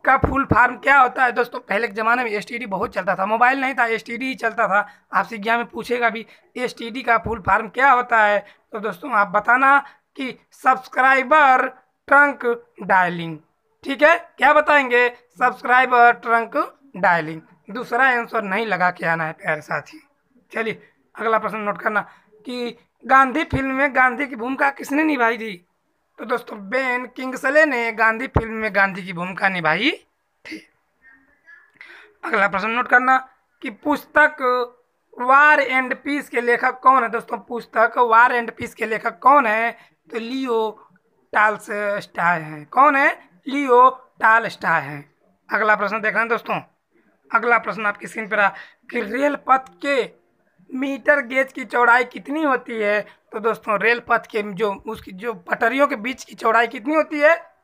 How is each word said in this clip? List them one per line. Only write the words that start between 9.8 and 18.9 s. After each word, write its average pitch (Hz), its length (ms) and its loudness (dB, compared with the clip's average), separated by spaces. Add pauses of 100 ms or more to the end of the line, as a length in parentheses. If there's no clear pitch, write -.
कि 254 200 -10 (160)
सब्सक्राइबर 262 1120 2 (400)
ट्रंक 277 380 4 (360)
डायलिंग, 175 560 0 (460)
ठीक 269 200 -2
है। 330 140 6 (200)
क्या 277 160 4
बताएंगे? 277 540 4 (320)
सब्सक्राइबर 247 760 4
ट्रंक 226 440 -2 (400)
डायलिंग, 165 440 0 (300)
दूसरा 247 380 0
आंसर 233 340 -4
नहीं 202 240 -4
लगा 180 240 0